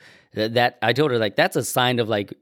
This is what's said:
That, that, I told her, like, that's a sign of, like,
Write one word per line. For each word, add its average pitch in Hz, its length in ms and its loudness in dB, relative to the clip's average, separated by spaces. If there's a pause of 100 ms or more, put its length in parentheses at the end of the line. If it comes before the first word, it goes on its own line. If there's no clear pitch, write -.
(340)
That, 110 200 -4
that, 123 280 0
I 117 100 2
told 143 180 0
her, 120 80 0
like, 107 160 -2
that's 165 220 0
a 135 80 0
sign 123 340 0
of, 113 120 -2
like, 104 320 -2